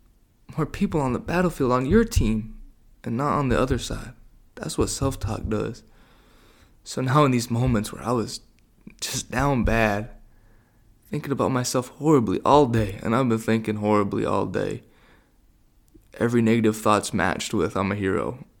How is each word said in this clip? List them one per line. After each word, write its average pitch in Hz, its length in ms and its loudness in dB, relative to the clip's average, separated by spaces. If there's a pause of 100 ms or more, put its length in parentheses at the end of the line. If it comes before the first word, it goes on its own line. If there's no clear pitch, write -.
(580)
more 156 80 -2
people 185 360 -2
on 127 100 0
the 117 80 -2
battlefield 160 540 0
on 127 120 0
your 214 200 4
team 110 500 0 (480)
and 117 140 -4
not 139 200 0
on 139 120 0
the 90 100 2
other 131 180 0
side. - 360 -8 (420)
That's - 220 -8
what 117 120 0
self-talk - 600 -6
does. 107 340 -4 (1000)
So - 160 -6
now 131 240 4
in 131 60 4
these 120 200 -2
moments 117 400 0
where - 120 -12
I 113 100 -2
was 123 260 -2 (640)
just - 300 -6
down 127 340 0
bad, 107 460 0 (960)
thinking 143 220 -6
about 123 200 0
myself 127 380 -2
horribly 139 540 2
all 143 220 6
day, 110 380 0
and 113 120 0
I've 127 140 2
been 113 80 2
thinking 110 400 -2
horribly 104 480 2
all 101 220 0
day, 101 360 -4 (1300)
every 117 260 2
negative 110 340 4
thought's 104 380 2
matched 90 400 0
with, 95 240 0
"I'm 95 140 0
a 101 40 -2
hero." 95 500 -2 (140)